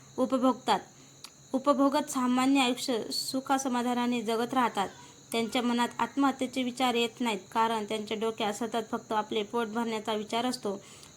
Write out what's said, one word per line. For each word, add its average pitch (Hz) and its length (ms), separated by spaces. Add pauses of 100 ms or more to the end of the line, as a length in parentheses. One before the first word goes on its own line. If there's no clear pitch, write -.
(180)
उपभोगतात, 247 640 (720)
उपभोगत 277 580
सामान्य 254 500
आयुष्य 247 360 (140)
सुखासमाधानाने 247 1080
जगत 226 320
राहतात. 214 340 (440)
त्यांच्या 226 300
मनात 240 260 (120)
आत्महत्येचे 262 640
विचार 247 300
येत 233 280
नाहीत, 220 180 (120)
कारण 226 320
त्यांच्या 208 340
डोक्यात 220 360
सतत 226 380
फक्त 226 200
आपले 214 320
पोट 233 240
भरण्याचा 220 460
विचार 214 320
असतो. 214 360 (360)